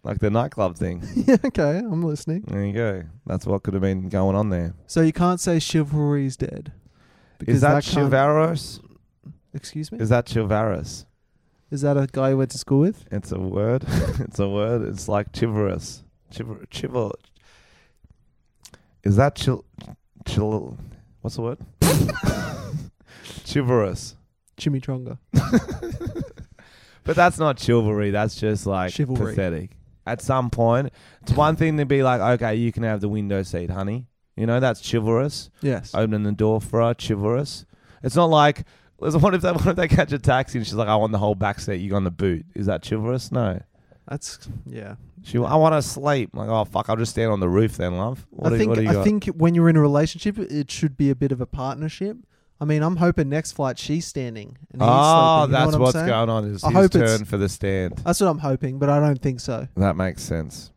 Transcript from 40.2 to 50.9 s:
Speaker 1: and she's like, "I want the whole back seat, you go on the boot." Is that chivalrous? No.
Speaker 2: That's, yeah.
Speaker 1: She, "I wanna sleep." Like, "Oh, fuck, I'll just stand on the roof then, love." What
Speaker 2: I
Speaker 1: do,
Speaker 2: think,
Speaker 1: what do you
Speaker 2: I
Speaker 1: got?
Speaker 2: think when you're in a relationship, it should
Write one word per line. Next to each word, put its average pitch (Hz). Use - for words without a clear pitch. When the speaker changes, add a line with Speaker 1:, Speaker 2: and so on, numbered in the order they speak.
Speaker 1:
and 110
she's -
like, 107
"I 107
want 107
the 104
whole 104
back 101
seat, 101
you 95
go 98
on 101
the 92
boot." 85
Is 101
that 95
chivalrous? 117
No. 101
Speaker 2:
That's, -
yeah. 110
Speaker 1:
She, -
"I -
wanna 156
sleep." 139
Like, 107
"Oh, 110
fuck, -
I'll 113
just 110
stand 113
on 104
the 92
roof 107
then, 90
love." 110
What -
Speaker 2:
I 117
Speaker 1:
do, -
Speaker 2:
think, 110
Speaker 1:
what 113
do 110
you 110
Speaker 2:
I -
Speaker 1:
got? 98
Speaker 2:
think 208
when 170
you're 170
in 165
a 156
relationship, 160
it 147
should 143